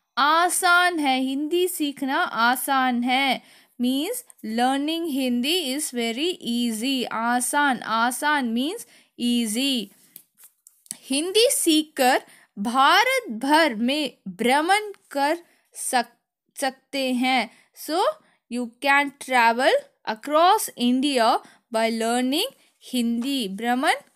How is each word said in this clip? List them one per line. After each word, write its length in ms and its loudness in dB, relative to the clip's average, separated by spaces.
आसान 840 2
है। 200 0
हिंदी 480 -2
सीखना 560 -4
आसान 800 0
है 380 0
means 340 -2
learning 600 -2
Hindi 720 -2
is 160 -4
very 380 -4
easy। 640 -2
आसान, 720 0
आसान 680 -2
means 340 -4
easy। 640 0
हिंदी 540 2
सीखकर 680 2
भारत 720 2
भर 440 2
में 420 -2
भ्रमण 640 0
कर 260 0
सक-, 880 -6
सकते 540 -4
हैं। 360 0
So 160 0
you 120 -4
can 260 2
travel 500 4
across 600 2
India 560 2
by 180 0
learning 600 -2
हिंदी। 640 -2
भ्रमण 460 -2